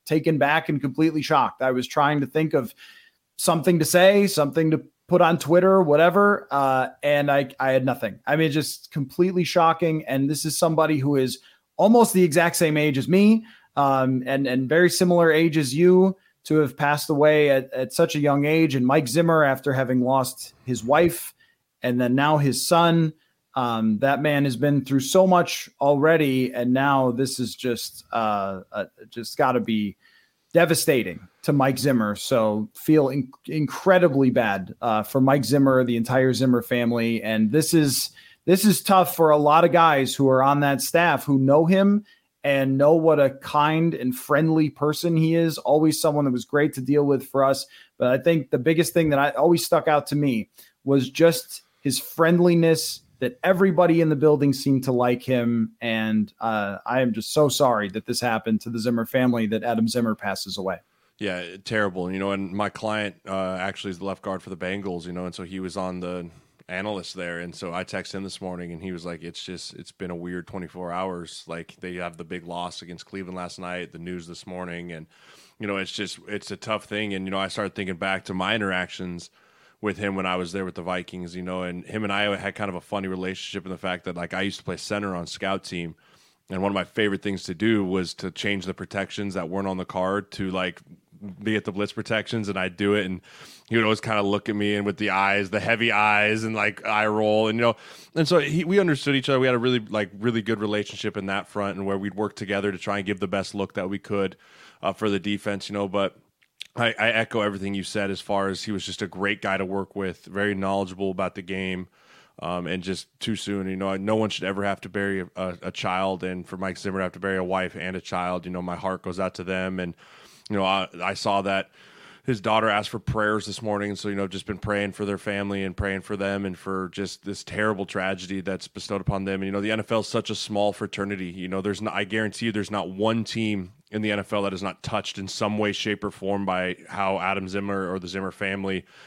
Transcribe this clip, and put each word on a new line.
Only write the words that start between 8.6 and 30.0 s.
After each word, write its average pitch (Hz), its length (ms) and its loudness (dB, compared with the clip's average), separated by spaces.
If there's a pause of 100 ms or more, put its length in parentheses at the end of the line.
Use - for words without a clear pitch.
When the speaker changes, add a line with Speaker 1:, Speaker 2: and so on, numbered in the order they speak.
Speaker 1:
completely 175 500 0
shocking. 160 640 2
And 135 240 0
this 147 140 -4
is 156 120 -2
somebody 156 420 2
who 143 180 0
is 131 240 0 (360)
almost 226 360 6
the 185 100 6
exact 170 320 4
same 156 220 2
age 151 200 2
as 131 120 -2
me, 214 360 6 (300)
um, 131 500 2
and, 135 220 0
and 127 220 0
very 170 200 6
similar 170 440 4
age 156 240 4
as 135 180 0
you 185 420 6 (280)
to 156 140 2
have 147 180 2
passed 147 340 0
away 151 400 6
at, 135 220 2
at 127 200 -4
such 165 220 2
a 151 60 0
young 143 240 2
age. 156 320 4
And 123 100 2
Mike 139 220 4
Zimmer, 160 340 4
after 135 300 2
having 127 280 2
lost 127 540 -2 (100)
his 113 200 -6
wife 165 500 2 (480)
and 123 180 0
then 123 140 2
now 147 220 4
his 135 280 0
son, 165 480 4 (440)
um, 113 420 0
that 135 240 2
man 147 220 2
has 135 100 0
been 143 300 2
through 139 160 2
so 185 260 4
much 175 420 2 (120)
already. 139 720 2
And 123 180 0
now 135 380 2
this 131 300 -2
is 113 160 -6
just, - 560 -6
uh, 101 480 -2 (100)
uh, 104 140 -6 (240)
just - 280 -12
gotta 127 220 2
be 104 380 -2 (560)